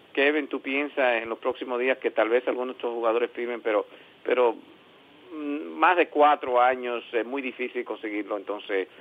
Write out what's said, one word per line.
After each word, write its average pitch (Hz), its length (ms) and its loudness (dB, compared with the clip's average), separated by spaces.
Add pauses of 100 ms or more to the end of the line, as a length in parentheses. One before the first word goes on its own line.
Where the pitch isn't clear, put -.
(140)
Kevin, 143 340 2
¿tú 135 140 -6
piensas 135 600 0
en 113 80 -6
los 113 80 -6
próximos 127 420 -4
días 127 200 2
que 117 120 -2
tal 110 180 2
vez 120 180 2
algunos 123 280 -4
de - 40 -20
estos 120 140 -4
jugadores 117 380 0
firmen, 120 300 -6
pero, 107 240 0 (380)
pero, 123 320 2 (760)
mm, 156 460 -8
más 170 200 4
de 165 100 4
cuatro 143 540 4
años 123 500 0
es 117 140 0
muy 135 160 -6
difícil 123 440 -6
conseguirlo, 104 520 -6
entonces, 98 500 -4 (140)